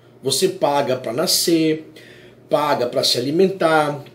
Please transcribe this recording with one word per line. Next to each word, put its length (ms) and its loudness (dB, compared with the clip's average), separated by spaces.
Você 280 0
paga 480 0
pra 160 -8
nascer, 800 0
paga 380 0
pra 160 -2
se 140 0
alimentar, 840 0